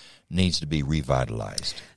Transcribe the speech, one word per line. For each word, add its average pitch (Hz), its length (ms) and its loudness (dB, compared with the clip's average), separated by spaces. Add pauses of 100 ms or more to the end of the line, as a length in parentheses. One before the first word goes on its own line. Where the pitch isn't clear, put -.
(300)
needs 90 320 2
to 78 40 -8
be 76 160 0
revitalized. 64 920 0 (220)